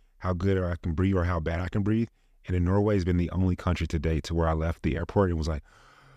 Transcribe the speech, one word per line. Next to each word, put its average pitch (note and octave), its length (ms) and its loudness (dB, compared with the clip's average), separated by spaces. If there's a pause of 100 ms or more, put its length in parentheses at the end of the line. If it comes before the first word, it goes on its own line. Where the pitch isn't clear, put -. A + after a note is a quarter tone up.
(180)
how F#2 140 -4
good F#2+ 300 2
I F2 200 -2
can F2 120 -2
breathe F#2+ 200 2
or F2 100 2
how F2 160 0
bad E2 200 -4
I F2+ 80 -4
can G#2 140 -2
breathe. A2 260 0 (380)
And F2+ 100 -2
in F2+ 80 2
Norway G2+ 300 4
has F#2+ 100 2
been F2+ 140 2
the E2+ 120 0
only F#2 260 2
country E2+ 300 -2
to E2+ 120 -2
date D#2+ 260 -2
to E2 100 -6
where E2 140 2
I D#2+ 60 2
left D#2+ 280 -4
the C#2 140 0
airport F#2 340 2
and E2 80 0
was D2+ 100 -2
like, D2+ 140 -4 (540)